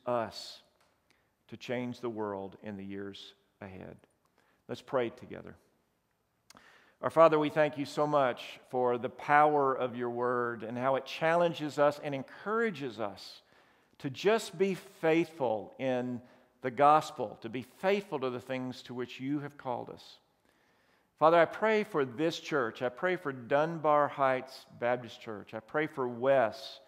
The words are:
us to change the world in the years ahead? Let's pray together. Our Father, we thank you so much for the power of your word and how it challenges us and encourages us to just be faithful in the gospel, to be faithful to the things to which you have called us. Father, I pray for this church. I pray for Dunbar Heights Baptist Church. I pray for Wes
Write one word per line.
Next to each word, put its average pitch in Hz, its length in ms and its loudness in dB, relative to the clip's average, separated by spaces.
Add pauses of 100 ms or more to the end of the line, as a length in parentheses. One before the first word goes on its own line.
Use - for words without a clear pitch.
us 117 560 -4 (840)
to 117 100 -14
change 123 420 -6
the 127 80 -6
world 101 540 -6
in 104 160 -10
the 95 60 -12
years 98 500 -12 (260)
ahead? 92 360 -14 (720)
Let's - 160 -10
pray 123 280 0
together. 90 460 -16 (1500)
Our 127 80 0
Father, 160 280 8
we 151 120 2
thank 151 260 2
you 139 80 -4
so 147 220 -2
much 139 540 0 (100)
for 123 260 2
the 120 140 -4
power 147 640 4
of 123 200 -2
your 120 160 -4
word 120 520 -2
and 117 160 -6
how 131 180 2
it 131 80 -4
challenges 160 760 0
us 147 240 4
and 147 120 -6
encourages 143 840 -4
us 98 440 -8 (560)
to 151 100 -6
just 190 480 0
be 190 180 2
faithful 143 1040 0
in 123 440 -2 (400)
the 127 80 -4
gospel, 143 680 4
to 117 80 -8
be 117 140 -8 (160)
faithful 196 420 0
to 131 80 -2
the 123 100 -6
things 127 440 -8
to - 100 -14
which 120 260 -8
you 139 220 -4
have 143 160 -12
called 117 320 -6
us. - 300 -18 (1000)
Father, 165 200 8
I 160 80 8
pray 214 380 0
for 156 200 -2
this 147 340 -2
church. 127 440 -2
I 123 80 0
pray 180 260 -2
for 147 160 -6
Dunbar 147 760 2
Heights 131 580 -2 (120)
Baptist 120 440 -2
Church. 104 320 -12
I 110 60 -8
pray 156 260 -2
for 135 200 -4
Wes 123 800 2